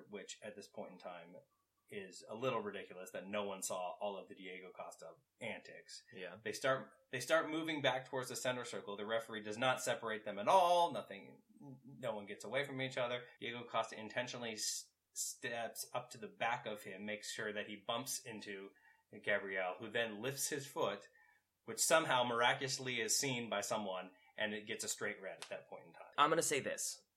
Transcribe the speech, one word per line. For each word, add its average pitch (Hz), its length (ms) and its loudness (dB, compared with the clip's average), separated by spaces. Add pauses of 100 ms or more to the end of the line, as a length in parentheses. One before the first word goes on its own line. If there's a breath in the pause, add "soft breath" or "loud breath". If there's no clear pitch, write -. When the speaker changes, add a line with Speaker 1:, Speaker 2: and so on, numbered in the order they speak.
Speaker 1:
which 98 340 -10
at 107 140 -8
this 98 100 -14
point 98 240 -10
in 92 60 -16
time 90 400 -12 (520)
is 98 400 -10
a 110 60 -8
little 120 240 2
ridiculous 95 520 -8
that 95 180 -8
no 104 160 0
one 95 180 -4
saw 90 380 -2
all 101 160 -2
of 90 100 -10
the 98 80 -14
Diego 92 400 -10
Costa 87 300 -12 (360)
antics. - 600 -8 (120)
Speaker 2:
Yeah. 92 280 -8
Speaker 1:
They 107 80 -2
start, 131 380 0 (220)
they 123 80 -2
start 160 320 4
moving 160 300 0
back 131 280 2
towards 127 200 -2
the 120 60 -4
center 123 300 0
circle. 101 320 -6
The 104 80 -2
referee 113 380 0
does 107 140 -2
not 127 240 6
separate 113 440 0
them 98 120 -4
at 104 100 0
all. 180 440 10
Nothing, 98 360 -6 (760)
no 120 120 0
one 101 120 -6
gets 101 200 -10
away 131 200 0
from 135 160 -4
each 131 160 -2
other. 123 220 0 (200 loud breath)
Diego 120 220 -6 (100)
Costa 113 280 0
intentionally 120 540 -4
s-, - 320 -4 (280)
steps - 840 -4
up 123 160 -4
to 117 80 -12
the 104 80 -8
back 117 400 0
of 107 160 -6
him, 98 220 -8
makes 107 260 -4
sure 107 200 -2
that 104 160 -4
he 104 200 -10
bumps 123 380 -2
into 101 420 -8 (580 soft breath)
Gabriel, 95 540 2
who 113 100 -8
then 110 320 0
lifts 135 280 0
his 139 180 -2
foot, 107 320 0 (680 soft breath)
which 110 140 -4
somehow 147 440 8
miraculously 127 720 4
is 110 220 4
seen 120 320 2
by 101 120 2
someone, 95 480 0 (280 soft breath)
and 107 160 2
it 107 140 -6
gets 110 160 -4
a 104 40 -4
straight 104 360 -2
red 90 180 -4
at - 80 -12
that - 200 -8
point - 180 -12
in - 60 -20
time. - 100 -16 (160)
Speaker 2:
I'm 147 100 10
gonna 160 140 4
say 143 160 4
this. - 400 -2 (180)